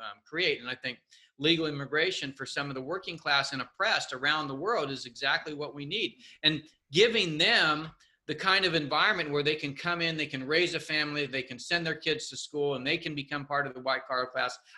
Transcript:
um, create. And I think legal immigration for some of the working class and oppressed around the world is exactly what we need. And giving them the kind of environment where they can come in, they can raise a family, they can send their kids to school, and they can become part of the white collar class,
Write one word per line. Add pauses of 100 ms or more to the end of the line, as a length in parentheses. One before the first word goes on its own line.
um,
create.
And
I
think (400)
legal
immigration
for
some
of
the
working
class
and
oppressed
around
the
world
is
exactly
what
we
need. (260)
And (300)
giving
them (360)
the
kind
of
environment
where
they
can
come
in,
they
can
raise
a
family,
they
can
send
their
kids
to
school,
and
they
can
become
part
of
the
white
collar
class, (220)